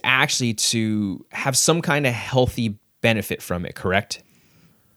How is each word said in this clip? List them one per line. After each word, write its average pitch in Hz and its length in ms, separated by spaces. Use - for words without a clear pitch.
actually 131 520
to 107 680
have 139 220
some 165 280
kind 147 240
of 120 80
healthy 117 640
benefit 113 400
from 87 240
it, - 80
correct? - 480